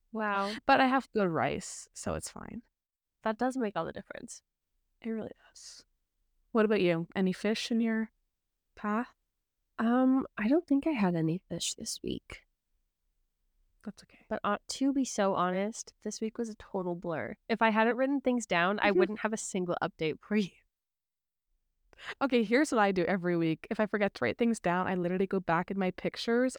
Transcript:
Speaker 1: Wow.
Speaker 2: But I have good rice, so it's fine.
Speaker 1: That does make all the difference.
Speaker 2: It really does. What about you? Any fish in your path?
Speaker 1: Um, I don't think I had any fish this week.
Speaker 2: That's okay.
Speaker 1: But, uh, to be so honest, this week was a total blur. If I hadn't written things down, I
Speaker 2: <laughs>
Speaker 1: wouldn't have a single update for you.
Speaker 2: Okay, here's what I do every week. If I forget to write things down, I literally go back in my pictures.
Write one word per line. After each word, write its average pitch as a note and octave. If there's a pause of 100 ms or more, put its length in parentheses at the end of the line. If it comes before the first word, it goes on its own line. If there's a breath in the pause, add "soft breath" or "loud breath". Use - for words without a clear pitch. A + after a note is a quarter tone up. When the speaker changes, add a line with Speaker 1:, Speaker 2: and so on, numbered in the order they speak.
(120)
Speaker 1:
Wow. G#3
Speaker 2:
But C4+
I C4+
have B3+
good G3+
rice, C#3+
so -
it's -
fine. - (600)
Speaker 1:
That A3
does B3
make A3
all E3
the C#3+
difference. - (600)
Speaker 2:
It A3+
really A3+ (180)
does. - (680)
What A3
about G#3+
you? E3+
Any F#3
fish -
in A3+
your A3 (680)
path? G#3+ (680)
Speaker 1:
Um, C4 (120)
I G#3
don't D#4
think C#4
I D#4+
had F#3+
any D#3+
fish -
this -
week. - (1400)
Speaker 2:
That's -
okay. -
Speaker 1:
But, G#3+
uh, G#3 (100)
to C4+
be C4+
so G3
honest, F#3 (120)
this G#3+
week A3
was A#3
a G#3+
total F3+
blur. E3 (120)
If A3+
I A3+
hadn't A3
written C4+
things B3
down, F3+
I G3+
Speaker 2:
<laughs> -
Speaker 1:
wouldn't F#3+
have G#3+
a A3
single F3+
update D#3+
for -
you. G3+ (1700 loud breath)
Speaker 2:
Okay, B3
here's A#3+
what A#3+
I G3+
do F#3
every F3
week. D#3+
If A3+
I G#3+
forget G3+
to -
write A3+
things A#3
down, F3+
I F#3+
literally F#3
go G3
back F3
in G3
my F#3
pictures. A#3+